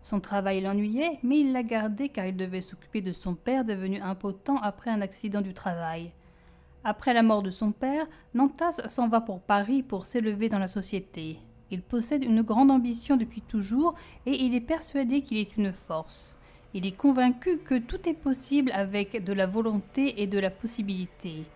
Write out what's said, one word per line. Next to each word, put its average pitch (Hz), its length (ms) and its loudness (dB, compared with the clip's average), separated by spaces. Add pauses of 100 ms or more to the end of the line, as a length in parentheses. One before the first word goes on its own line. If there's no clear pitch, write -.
Son 202 160 -2
travail 196 420 -2
l'ennuyait, 214 600 0
mais 277 200 4
il 269 100 4
l'a 254 100 0
gardé 226 480 -2
car 190 160 -4
il 190 100 -4
devait 185 260 -4
s'occuper - 400 -8
de 185 100 -4
son 175 240 -4
père 254 280 0
devenu 196 380 -2
impotent 196 640 -4
après 208 260 -4
un 214 100 0
accident 196 420 -4
du 190 120 -4
travail. 170 580 -6 (720)
Après 220 300 0
la 233 80 8
mort 214 220 6
de 185 80 -4
son 208 200 -2
père, 285 360 -2 (260)
Nantas 285 540 2
s'en 240 200 0
va 226 140 4
pour 190 200 -8
Paris 214 420 2
pour 190 220 -6
s'élever 220 440 0
dans 208 80 0
la 190 80 0
société. 180 720 -6 (320)
Il 185 140 -6
possède 247 400 -2
une 226 180 4
grande 226 300 6
ambition 247 440 2
depuis 233 280 -2
toujours 233 500 0 (320)
et 262 180 0
il 247 120 2
est 247 40 2
persuadé 277 600 0
qu'il 220 160 -4
est 208 180 -2
une 202 160 0
force. - 640 -8 (380)
Il 190 140 -2
est 190 100 -6
convaincu 254 640 4
que - 180 0
tout 339 320 -2
est 311 60 0
possible 269 560 0
avec 202 520 -2
de 196 100 -2
la 190 120 2
volonté 220 800 0
et - 20 0
de 196 140 0
la 190 100 2
possibilité. 185 960 -6 (100)